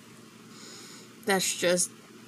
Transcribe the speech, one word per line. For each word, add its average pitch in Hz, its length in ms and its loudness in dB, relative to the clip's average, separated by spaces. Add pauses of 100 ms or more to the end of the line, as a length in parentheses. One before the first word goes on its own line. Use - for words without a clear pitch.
(1300)
that's 190 320 2
just 180 320 4 (380)